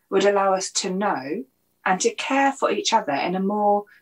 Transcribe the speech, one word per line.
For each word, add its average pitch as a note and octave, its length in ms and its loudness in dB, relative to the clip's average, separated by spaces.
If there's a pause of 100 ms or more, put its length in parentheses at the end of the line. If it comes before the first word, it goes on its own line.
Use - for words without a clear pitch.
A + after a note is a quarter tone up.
(100)
would F#3+ 140 2
allow G3 300 4
us F#3+ 160 -4
to - 200 -4
know F#3 540 -4 (400)
and F#3 160 0
to A3+ 140 0
care C#4 380 0
for - 180 -2
each G#3 220 -2
other G3+ 200 0
in D#3 220 -2
a F#3+ 60 -2
more G#3 440 2 (180)